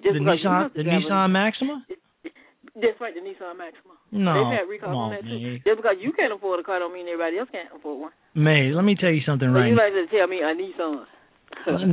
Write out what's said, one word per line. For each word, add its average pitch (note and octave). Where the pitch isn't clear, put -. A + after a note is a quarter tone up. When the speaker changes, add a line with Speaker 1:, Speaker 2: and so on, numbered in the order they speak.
Speaker 1:
Just G3
Speaker 2:
The D3+
Speaker 1:
because D#3+
you G3
Speaker 2:
Nissan, F3+
Speaker 1:
must -
be D3+
Speaker 2:
the -
Speaker 1:
driving. E3+
Speaker 2:
Nissan F#3+
Maxima? A3
Speaker 1:
Just A3
like A#3
the E3+
Nissan C4
Maxima. -
Speaker 2:
No, F#3+
Speaker 1:
They've D3
had F3
recalls G3+
Speaker 2:
come -
Speaker 1:
on A2+
Speaker 2:
on, G#2
Speaker 1:
that, G#2
too. A2+
Speaker 2:
May. A#2+
Speaker 1:
Just A3
because G#3
you C4
can't C4+
afford F#3+
a -
car F#3
don't F3
mean F3+
everybody E3
else B3+
can't F3+
afford D3
one. -
Speaker 2:
May, D3+
let E3
me G#3
tell F3+
you D#3
something, C3+
Speaker 1:
But A#3+
Speaker 2:
right? -
Speaker 1:
you A3+
like G#3+
to F#3
tell G3
me F#3
a D#3
Nissan. E3+
<laughs> -